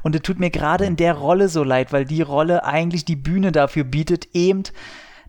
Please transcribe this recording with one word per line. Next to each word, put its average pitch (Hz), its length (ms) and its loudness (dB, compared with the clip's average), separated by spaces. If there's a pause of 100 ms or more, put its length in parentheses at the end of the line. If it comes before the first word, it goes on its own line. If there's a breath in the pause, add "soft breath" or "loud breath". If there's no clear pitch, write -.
Und 156 120 0
es 156 80 0
tut 185 160 -4
mir 175 120 0
gerade 156 340 0
in 180 120 0
der 170 180 2
Rolle 170 340 2
so 160 160 0
leid, 131 280 0
weil 139 120 2
die 156 180 -2
Rolle 156 420 0
eigentlich 165 420 -2
die 165 100 -2
Bühne 170 360 0
dafür 147 320 2
bietet, 156 500 -2
eben 190 300 2 (640 loud breath)